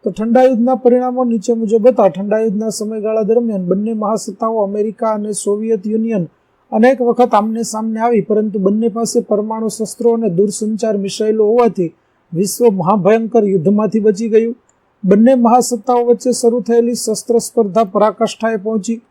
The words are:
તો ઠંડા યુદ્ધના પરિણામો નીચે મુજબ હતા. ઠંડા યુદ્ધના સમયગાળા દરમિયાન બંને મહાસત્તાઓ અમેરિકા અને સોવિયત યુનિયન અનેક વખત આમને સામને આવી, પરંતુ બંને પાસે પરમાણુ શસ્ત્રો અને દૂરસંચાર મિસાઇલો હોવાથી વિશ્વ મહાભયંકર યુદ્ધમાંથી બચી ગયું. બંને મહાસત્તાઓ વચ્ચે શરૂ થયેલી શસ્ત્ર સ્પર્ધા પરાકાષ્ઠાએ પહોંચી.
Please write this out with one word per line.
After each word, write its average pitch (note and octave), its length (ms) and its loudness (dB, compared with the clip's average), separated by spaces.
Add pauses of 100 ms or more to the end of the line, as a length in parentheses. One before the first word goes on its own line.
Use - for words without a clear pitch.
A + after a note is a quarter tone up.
તો G#3 80 -2
ઠંડા A3+ 300 2
યુદ્ધના B3+ 340 2
પરિણામો B3 480 0
નીચે A#3 300 -2
મુજબ A3+ 340 2
હતા. B3 200 4
ઠંડા G3+ 320 -2
યુદ્ધના A3 300 -2
સમયગાળા A3 520 -4
દરમિયાન A3 440 0
બંને G3+ 280 -2
મહાસત્તાઓ A3 640 -4
અમેરિકા G#3 500 -4
અને G#3+ 240 -4
સોવિયત G#3 560 -4
યુનિયન A3 420 -2 (420)
અનેક B3+ 300 4
વખત A#3+ 320 2
આમને A3 300 0
સામને A3 360 -6
આવી, A#3 220 2
પરંતુ G#3+ 380 -2
બંને G#3 280 0
પાસે A3+ 320 -2
પરમાણુ A3 480 -4
શસ્ત્રો A3 460 -2
અને A3+ 160 0
દૂરસંચાર G#3 680 -2
મિસાઇલો G#3+ 480 0
હોવાથી G#3 500 0 (380)
વિશ્વ G#3 360 2
મહાભયંકર G#3 760 2
યુદ્ધમાંથી G3+ 560 0
બચી G#3+ 300 0
ગયું. A3+ 260 0 (500)
બંને G#3+ 300 6
મહાસત્તાઓ A#3+ 680 2
વચ્ચે A#3+ 260 0
શરૂ A#3 280 0
થયેલી A#3 340 0
શસ્ત્ર A3+ 440 -2
સ્પર્ધા A3 460 0
પરાકાષ્ઠાએ G#3+ 720 -2
પહોંચી. A3 560 -4